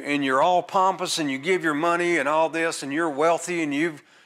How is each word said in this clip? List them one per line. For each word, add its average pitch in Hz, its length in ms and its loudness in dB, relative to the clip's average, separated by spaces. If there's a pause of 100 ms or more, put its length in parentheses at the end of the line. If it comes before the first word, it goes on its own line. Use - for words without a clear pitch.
and 143 200 -2
you're 135 180 4
all 175 200 4
pompous 185 560 0
and 151 100 -2
you 135 100 -4
give 165 260 0
your 156 100 0
money 170 440 0
and 135 100 0
all 156 200 2
this 160 360 -4
and 139 80 -6
you're 165 180 0
wealthy 165 540 0
and 143 100 -2
you've, 151 300 -4 (220)